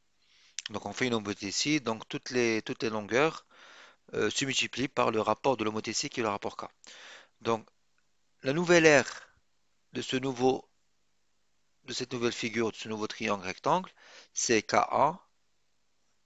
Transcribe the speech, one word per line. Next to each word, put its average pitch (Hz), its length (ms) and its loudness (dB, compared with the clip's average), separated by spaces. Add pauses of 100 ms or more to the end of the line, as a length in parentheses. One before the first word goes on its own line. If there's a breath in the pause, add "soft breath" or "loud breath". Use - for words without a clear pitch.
(680 soft breath)
Donc 104 160 -10
on 104 60 -10
fait 127 160 -2
une 120 60 -2
homothétie, 104 680 -2
donc 113 300 -6
toutes - 200 -10
les, 117 320 2
toutes - 220 -8
les 120 60 -2
longueurs, 110 560 -2 (680 loud breath)
euh, 113 160 0
se - 140 -2
multiplient 127 460 -2
par 120 220 0
le 110 100 0
rapport 107 340 2
de 110 80 -2
l'homothétie 107 460 -4
qui - 100 -8
est 117 40 -2
le 107 60 0
rapport 101 280 -6
K. - 80 -10 (760 loud breath)
Donc 113 260 -2 (800)
la 135 80 0
nouvelle 165 340 6
aire 143 240 8 (840)
de 123 80 -6
ce 131 160 -2
nouveau, 127 520 0 (1160)
de - 80 -10
cette - 180 -8
nouvelle 117 220 -2
figure, 113 400 -2
de - 20 -20
ce - 140 -12
nouveau 107 180 -6
triangle 104 380 -4
rectangle, 151 480 -2 (400 loud breath)
c'est 110 280 2
K - 120 -6
A, 127 520 2 (1000)